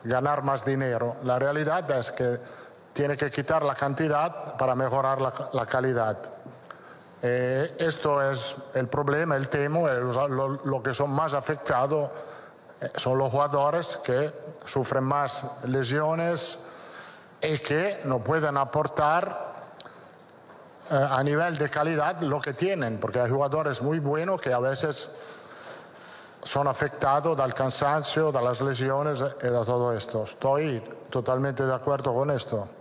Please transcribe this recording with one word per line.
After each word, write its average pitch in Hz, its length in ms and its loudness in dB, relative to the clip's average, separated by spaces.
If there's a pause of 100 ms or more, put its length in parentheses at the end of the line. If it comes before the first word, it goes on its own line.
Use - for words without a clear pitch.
ganar 135 400 2
más 135 200 0
dinero. 127 600 0
La 127 160 2
realidad 151 500 0
es 131 220 0
que 123 280 0 (540)
tiene 143 220 2
que 143 160 0
quitar 151 320 0
la 139 100 2
cantidad 147 840 0
para 127 180 2
mejorar 131 460 2
la, 127 120 0 (200)
la 127 120 0
calidad. 120 520 2 (1040)
Eh, 127 560 0
esto 151 420 2
es 135 340 0 (180)
el 127 140 0
problema, 147 480 2
el 135 120 0
tema, 151 420 2
el, 123 220 0
lo, 135 380 0
lo 135 340 -2
que 131 100 0
son 143 180 0
más 143 220 2
afectados, 143 760 0 (720)
eh, 113 140 -6
son 131 220 2
los 135 140 2
jugadores 143 720 2
que 139 280 0 (340)
sufren 131 380 0
más 139 420 0 (180)
lesiones 151 960 0 (840)
y 156 160 0
que 180 460 0
no 131 160 0
pueden 147 380 2
aportar, 151 920 2 (1400)
eh, 139 180 4
a 131 140 2
nivel 156 340 2
de 147 120 0
calidad 160 520 0
lo 147 200 0
que 139 120 -4
tienen, 139 460 -2
porque 113 200 -2
hay 120 100 2
jugadores 139 520 0
muy 151 180 0
buenos 156 420 0
que 127 120 0
a 120 60 4
veces 135 520 0 (1300)
son 143 260 2
afectados 143 680 2
del 131 160 2
cansancio, 147 800 2
de 135 100 2
las 120 200 2
lesiones 135 600 0
y 135 260 -2
de 120 180 2
todo 123 280 2
esto. 107 300 -2
Estoy 135 580 0 (280)
totalmente 131 540 0
de 131 100 2
acuerdo 135 400 0
con 135 180 2
esto. 110 360 -2 (140)